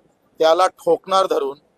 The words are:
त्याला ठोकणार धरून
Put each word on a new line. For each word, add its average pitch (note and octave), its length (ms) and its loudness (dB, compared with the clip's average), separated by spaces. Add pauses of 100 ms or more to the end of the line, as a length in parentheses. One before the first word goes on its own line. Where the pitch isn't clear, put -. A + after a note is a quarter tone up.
(380)
त्याला E3 280 2
ठोकणार F#3+ 600 -2
धरून D3 320 -6 (200)